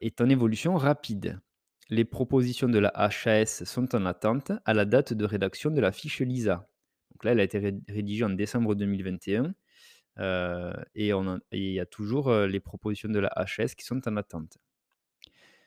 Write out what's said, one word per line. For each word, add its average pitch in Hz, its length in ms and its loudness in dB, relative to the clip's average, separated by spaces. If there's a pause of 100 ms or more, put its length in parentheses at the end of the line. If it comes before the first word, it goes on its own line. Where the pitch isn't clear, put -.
est - 180 -4
en 120 100 4
évolution 127 460 2
rapide. 110 640 -2 (500)
Les 117 160 2
propositions 127 640 0
de 113 100 4
la 101 160 4
H 104 340 0
A 110 120 6
S 101 240 -4
sont - 300 -2
en 98 100 2
attente 113 460 0 (140)
à 110 80 2
la 104 120 4
date 123 280 4
de 104 120 0
rédaction 101 440 -2
de 151 120 2
la 95 100 4
fiche - 300 -10
lisa. 113 460 0 (440)
Donc - 140 -12
là, 120 80 4
elle 113 60 6
a 98 40 4
été 98 160 0
ré-, 98 280 -2
rédigée 104 360 -2
en 104 60 2
décembre 107 440 0
deux 101 120 0
mille 98 180 -2
vingt 92 240 -6
et 98 80 0
un, 147 180 0 (640)
euh, 90 560 -4 (220)
et 104 180 0
on 95 140 0
en, 92 100 -2 (140)
et 101 80 -6
il 95 140 -2
y 92 60 -2
a 90 60 -4
toujours, 127 440 -2
euh, 104 180 4
les 95 140 -2
propositions 107 480 -6
de 104 100 0
la 98 160 0
H 98 260 -4
A 120 40 2
S - 100 -6
qui - 100 -18
sont 127 220 -4
en 107 100 -2
attente. 85 400 -8 (1080)